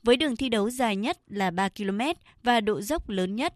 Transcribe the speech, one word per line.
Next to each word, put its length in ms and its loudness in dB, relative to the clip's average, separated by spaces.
với 140 6
đường 180 0
thi 140 -2
đấu 200 2
dài 260 0
nhất 220 -2
là 240 -2
ba 160 0
ki-lô-mét 500 -4
và 180 4
độ 200 0
dốc 280 -4
lớn 260 -2
nhất 200 -4